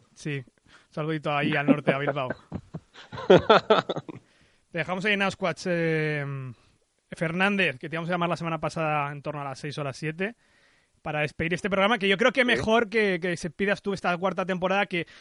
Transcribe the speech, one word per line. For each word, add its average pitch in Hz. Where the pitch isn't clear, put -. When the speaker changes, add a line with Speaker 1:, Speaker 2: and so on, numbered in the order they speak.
Speaker 1:
Sí, 147
un 127
saludito 156
ahí 147
al 147
norte, 143
a 135
Bilbao. 139
Speaker 2:
<laughs> -
Speaker 1:
Dejamos 175
ahí 208
en 196
Asquatch, 185
eh, 156
Fernández, 180
que 156
te 151
íbamos 165
a 180
llamar 175
la 170
semana 165
pasada 151
en 143
torno 147
a 143
las 135
seis 147
o 151
las 139
siete, 170
para 151
despedir 165
este 190
programa, 196
que 196
yo 196
creo 226
que 269
Speaker 2:
Sí. 247
Speaker 1:
mejor 233
que, 202
que 175
se 165
pidas 196
tú 202
esta 180
cuarta 185
temporada, 185
que, 175